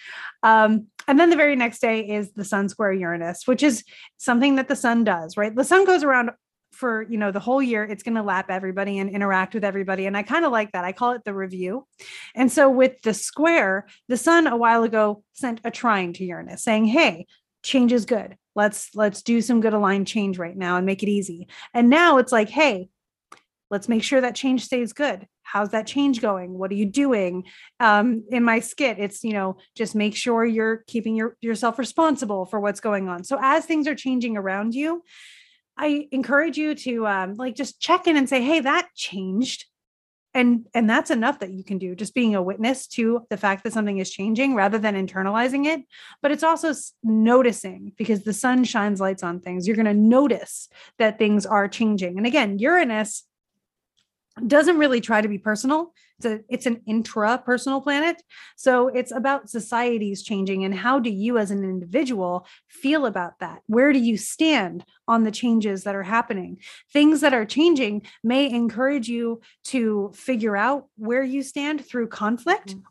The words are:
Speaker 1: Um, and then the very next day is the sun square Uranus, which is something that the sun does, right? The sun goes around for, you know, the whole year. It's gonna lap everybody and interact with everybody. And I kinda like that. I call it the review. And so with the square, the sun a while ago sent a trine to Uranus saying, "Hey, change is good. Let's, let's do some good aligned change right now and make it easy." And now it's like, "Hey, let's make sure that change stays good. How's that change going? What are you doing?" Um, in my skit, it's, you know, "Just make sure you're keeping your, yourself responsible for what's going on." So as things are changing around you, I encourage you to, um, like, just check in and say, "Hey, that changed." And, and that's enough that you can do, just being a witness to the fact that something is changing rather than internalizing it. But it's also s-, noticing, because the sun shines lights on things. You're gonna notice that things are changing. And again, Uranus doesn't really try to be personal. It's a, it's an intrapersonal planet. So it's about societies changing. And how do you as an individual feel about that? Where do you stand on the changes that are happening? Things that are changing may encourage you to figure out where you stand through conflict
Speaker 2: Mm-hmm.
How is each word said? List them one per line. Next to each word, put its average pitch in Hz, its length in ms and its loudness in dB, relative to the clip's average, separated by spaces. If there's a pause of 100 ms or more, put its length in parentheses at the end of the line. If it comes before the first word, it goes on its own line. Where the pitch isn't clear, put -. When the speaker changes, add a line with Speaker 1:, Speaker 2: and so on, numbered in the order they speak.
(420)
Speaker 1:
Um, 220 440 6 (220)
and 277 100 6
then 339 120 8
the 339 60 6
very 294 200 4
next 233 240 -2
day 226 200 0
is 208 320 -4
the 202 120 -8
sun 196 240 -2
square 196 240 -2
Uranus, 170 540 -4
which 254 160 2
is 269 220 2 (340)
something 269 380 2
that 262 120 -2
the 269 80 -2
sun 233 280 2
does, 175 320 -2
right? 214 180 -2
The 262 100 0
sun 381 220 6
goes 370 180 4
around 247 260 2 (420)
for, 220 360 -4
you 226 80 -6
know, 208 140 -2
the 196 100 -4
whole 262 220 0
year. 226 220 -2
It's 214 180 -10
gonna 226 220 -2
lap 190 260 -2
everybody 190 480 -4
and 196 100 -4
interact 190 460 -2
with 214 100 -4
everybody. 190 420 -4
And 202 100 -4
I 208 60 -4
kinda 311 260 0
like 214 240 -2
that. 180 120 -6
I 185 80 -6
call 247 200 -2
it 240 120 -8
the 202 100 -8
review. 190 520 -8 (480)
And 247 180 2
so 277 160 6
with 262 340 4
the 220 120 0
square, 254 720 0 (220)
the 247 80 -2
sun 330 300 4
a 240 100 0
while 233 260 4
ago 214 400 0 (100)
sent 233 320 -6
a 233 60 -4
trine 196 440 -2
to 185 100 -10
Uranus 170 380 -12
saying, 220 240 2
"Hey, 214 400 2 (360)
change 247 300 2
is 240 120 2
good. 190 320 -4 (180)
Let's, 208 400 -2
let's 208 280 -2
do 233 200 2
some 233 180 2
good 220 140 2
aligned 196 320 2
change 196 320 -4
right 175 180 -10
now 180 200 -2
and 185 100 0
make 196 160 -2
it 202 60 -2
easy." 190 380 -4 (260)
And 240 160 4
now 311 300 6
it's 254 140 2
like, 214 180 4
"Hey, 226 380 0 (840)
let's 202 180 -6
make 220 160 2
sure 269 160 2
that 247 160 -2
change 262 280 0
stays 240 280 -4
good. 214 340 -4 (160)
How's 202 280 -4
that 220 180 -4
change 277 320 0
going? 185 380 -4
What 190 120 -4
are 202 40 -4
you 208 120 0
doing?" 196 580 0 (360)
Um, 220 500 4
in 240 140 2
my 226 160 2
skit, 233 380 -4
it's, 202 260 -8
you 220 80 -2
know, 190 240 -4 (180)
"Just - 200 -6
make 214 200 0
sure 226 300 0
you're 226 420 0
keeping 220 300 -4
your, 220 240 -4
yourself 226 380 -2
responsible 233 680 0
for 214 140 -4
what's 202 200 -2
going 202 280 -2
on." 180 160 -8
So 269 180 -4
as 302 220 2
things 311 240 0
are 302 60 -2
changing 247 420 -2
around 202 380 -4
you, 320 280 -4 (760)
I 294 340 -2
encourage 277 440 0
you 302 180 -2
to, 233 320 -4
um, 196 280 -2
like, 254 200 -8
just - 260 -8
check 359 260 0
in 330 100 4
and 269 120 2
say, 262 140 0
"Hey, 302 180 2
that 311 340 0
changed." 190 720 -6 (720)
And, 240 400 2
and 226 160 2
that's 294 200 0
enough 269 280 0
that 190 140 -10
you 190 120 -12
can 196 140 -6
do, 180 160 -8
just 196 200 -10
being 233 200 2
a 190 80 0
witness 220 460 -4
to 233 420 0
the 208 80 -6
fact 196 260 -2
that 220 80 -6
something 208 240 -2
is 190 140 -6
changing 226 440 -2
rather 202 240 2
than 208 160 -2
internalizing 202 720 -2
it. 311 160 -2 (400)
But 285 100 0
it's 294 120 -2
also 320 280 0
s-, - 220 -8 (100)
noticing, 220 920 2
because 214 260 -2
the 214 120 -4
sun 254 300 0
shines 208 360 -2
lights 190 220 -4
on 175 180 -6
things. 180 260 -8
You're 214 120 0
gonna 214 160 2
notice 220 760 2 (300)
that 220 200 2
things 208 280 2
are 202 220 2
changing. 196 500 -2
And 214 80 -2
again, 233 320 0
Uranus 233 680 0 (1200)
doesn't 302 300 6
really 269 240 4
try 214 220 2
to 214 60 0
be 202 100 -4
personal. 262 560 -2 (240)
It's - 80 -6
a, 214 220 -4
it's 247 180 -6
an 233 220 -4
intrapersonal 240 920 -2
planet. 294 400 -2 (340)
So 254 320 4
it's 254 240 -4
about 269 360 -2
societies 226 720 -4
changing. 190 420 -4
And 196 100 -4
how 240 240 0
do 240 120 -2
you 220 280 -2
as 202 120 -2
an 196 140 -4
individual 185 840 -4 (220)
feel 285 380 -2
about 185 340 -6
that? 165 260 -12
Where 262 280 4
do 277 40 4
you 233 200 0
stand 202 640 -2 (240)
on 226 160 4
the 214 60 -2
changes 214 540 0
that 202 100 -6
are 196 80 -6
happening? 196 560 -4 (340)
Things 294 300 6
that 285 100 6
are 247 140 2
changing 262 560 2 (200)
may 262 280 2
encourage 233 580 -2
you 233 320 -4 (260)
to 214 480 -2
figure 220 420 -4
out 262 300 0 (100)
where 233 260 -2
you 269 200 -4
stand 285 440 -6
through 233 220 -4
conflict 240 640 -2
Speaker 2:
Mm-hmm. 190 100 -14 (100)